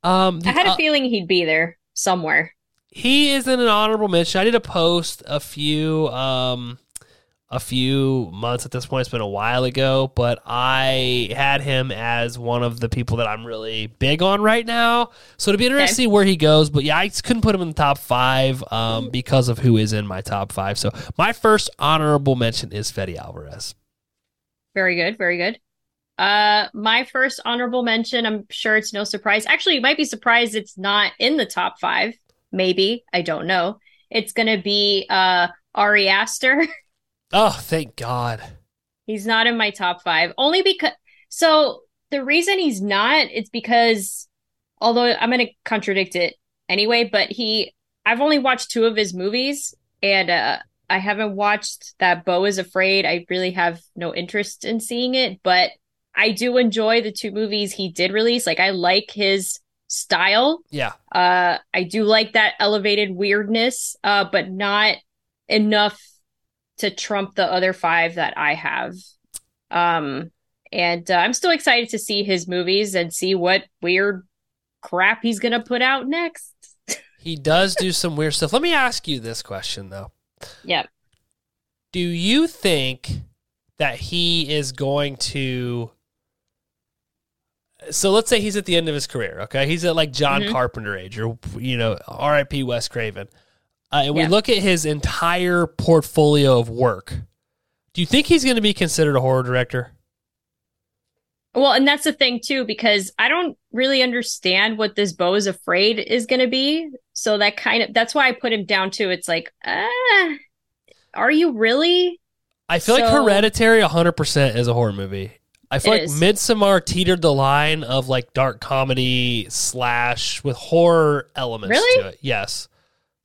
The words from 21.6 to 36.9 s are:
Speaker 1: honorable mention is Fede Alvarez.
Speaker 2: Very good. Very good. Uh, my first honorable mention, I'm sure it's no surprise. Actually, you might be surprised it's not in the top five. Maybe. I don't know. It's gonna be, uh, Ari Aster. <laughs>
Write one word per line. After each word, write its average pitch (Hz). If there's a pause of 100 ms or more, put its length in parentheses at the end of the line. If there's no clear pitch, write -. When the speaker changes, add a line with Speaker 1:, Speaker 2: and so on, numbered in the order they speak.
Speaker 1:
honorable 147
mention 113
is 104
Fede 95
Alvarez. - (1000)
Speaker 2:
Very 185
good. 175
Very 175
good. 190 (600)
Uh, 208
my 220
first 262
honorable 240
mention, 233
I'm 214
sure 214
it's 214
no 208
surprise. 214
Actually, 330
you 254
might 269
be 302
surprised 233
it's 214
not 202
in 269
the 240
top 185
five. 190 (380)
Maybe. 185
I 180
don't 160
know. 185 (320)
It's 220
gonna 220
be, 202
uh, 185 (280)
Ari 208
Aster. 254
<laughs> - (560)